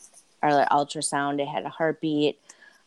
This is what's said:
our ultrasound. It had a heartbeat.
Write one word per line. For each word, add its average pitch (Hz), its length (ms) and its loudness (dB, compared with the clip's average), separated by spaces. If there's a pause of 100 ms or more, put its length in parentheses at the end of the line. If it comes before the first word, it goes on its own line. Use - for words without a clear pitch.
(420)
our 147 260 4
ultrasound. 143 720 0
It 139 80 -4
had - 160 -6
a 139 60 -10
heartbeat. 151 680 0 (480)